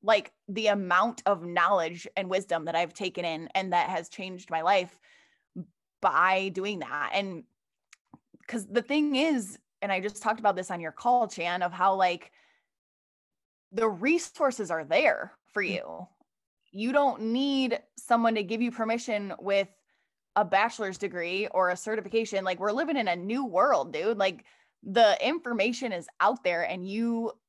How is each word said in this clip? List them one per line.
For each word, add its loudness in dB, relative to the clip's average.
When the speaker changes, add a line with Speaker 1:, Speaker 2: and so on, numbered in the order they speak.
Speaker 1:
like, 4
the -2
amount 2
of 2
knowledge 2
and -4
wisdom 0
that -4
I've 0
taken -6
in -6
and -2
that 2
has -6
changed -14
my -2
life 2
by 2
doing -6
that. -6
And -4
'cause -6
the -2
thing 0
is, 0
and -2
I 0
just -6
talked 0
about 2
this -6
on -6
your -8
call, 2
Chan, -4
of 0
how, 4
like, 0
the 0
resources 0
are -2
there 2
for -2
Speaker 2:
Mm. -4
Speaker 1:
you. -8
You -4
don't 2
need 0
someone 2
to 0
give -2
you 0
permission -4
with 0
a 4
bachelor's 0
degree -4
or 2
a -2
certification. -2
Like, -2
we're 0
living 0
in 0
a 2
new -4
world, 2
dude. -2
Like, -2
the 4
information -2
is -8
out 2
there 0
and -6
you -2